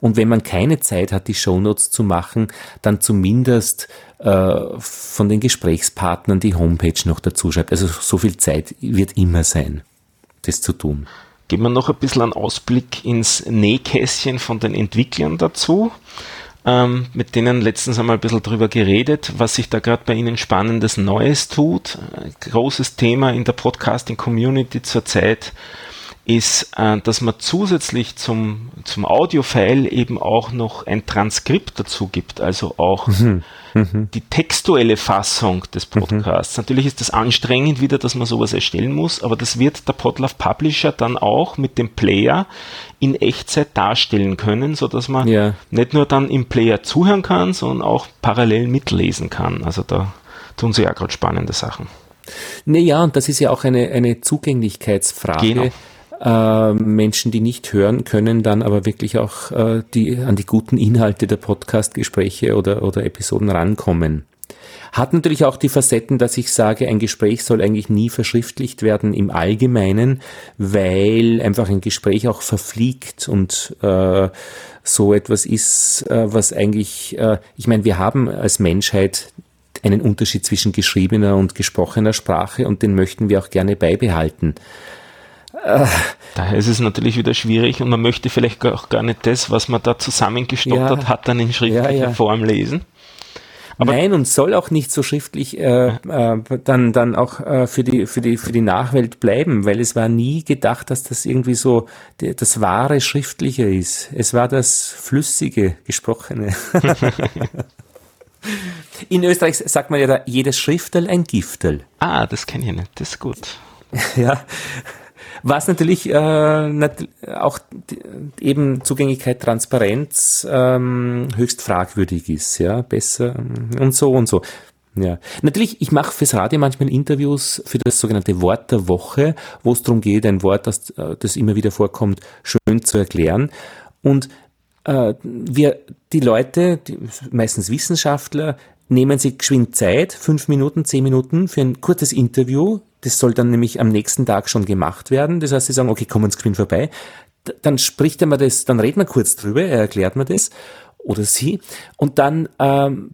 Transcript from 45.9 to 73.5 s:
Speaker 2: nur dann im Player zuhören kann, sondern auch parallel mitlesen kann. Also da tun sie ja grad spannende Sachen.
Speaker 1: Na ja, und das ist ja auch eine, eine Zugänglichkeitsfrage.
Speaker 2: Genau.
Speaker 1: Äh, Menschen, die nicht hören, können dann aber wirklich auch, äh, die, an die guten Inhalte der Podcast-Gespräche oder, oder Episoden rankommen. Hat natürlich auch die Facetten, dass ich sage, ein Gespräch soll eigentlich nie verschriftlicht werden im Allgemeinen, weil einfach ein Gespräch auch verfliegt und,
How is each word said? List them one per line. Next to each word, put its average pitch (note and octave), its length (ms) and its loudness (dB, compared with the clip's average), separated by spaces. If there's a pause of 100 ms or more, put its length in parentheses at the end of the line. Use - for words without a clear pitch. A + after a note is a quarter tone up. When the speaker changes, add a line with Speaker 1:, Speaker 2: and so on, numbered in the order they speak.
Speaker 2:
nur D3 100 4
dann C#3 240 2
im C3 160 0
Player A2+ 380 2
zuhören F#3+ 400 2
kann, F#3 320 0
sondern B2+ 260 -4
auch A2+ 260 0 (140)
parallel A2+ 480 2
mitlesen F2+ 640 -2
kann. F2 340 -4
Also E2 180 -4
da F#2+ 300 -2 (460)
tun A2+ 160 0
sie A2 80 2
ja F2+ 100 2
grad - 200 -6
spannende - 420 -2
Sachen. - 320 -8 (800)
Speaker 1:
Na D3+ 120 4
ja, E3 240 4
und D3+ 140 2
das C#3 140 0
ist C3+ 100 0
ja C#3 100 4
auch - 140 0
eine, B2+ 280 2
eine A#2+ 280 2
Zugänglichkeitsfrage. A2 1300 -2
Speaker 2:
Genau. B2+ 140 0 (520)
Speaker 1:
Äh, A2 540 4
Menschen, G#2+ 560 2
die A2 100 0
nicht A#2+ 320 -4
hören, G#2+ 300 4
können A2+ 400 2
dann G#2+ 200 2
aber G#2 220 2
wirklich A2 340 -2
auch, - 340 -4
äh, A2+ 320 0 (100)
die, A#2+ 240 2
an B2 160 0
die G2 100 0
guten A2 320 0
Inhalte A2 520 2
der G#2+ 80 0
Podcast-Gespräche G#2 1200 -2
oder, G2+ 260 0
oder G2+ 220 0
Episoden - 440 -2
rankommen. E2+ 800 0 (640)
Hat B2+ 220 -2
natürlich D#3+ 320 2
auch C3 120 4
die C#3+ 120 0
Facetten, B2+ 500 2
dass A#2+ 180 0
ich B2 160 -4
sage, A2 360 2
ein A2 100 2
Gespräch A2 460 0
soll A2+ 180 2
eigentlich G#2+ 260 0
nie A2 220 2
verschriftlicht - 720 -4
werden G#2+ 320 2
im G2 160 0
Allgemeinen, A2 920 2 (360)
weil G#2 840 2
einfach G#2 280 0
ein G2 120 2
Gespräch G#2 460 0
auch A2 160 -2
verfliegt - 840 -4
und, - 540 -2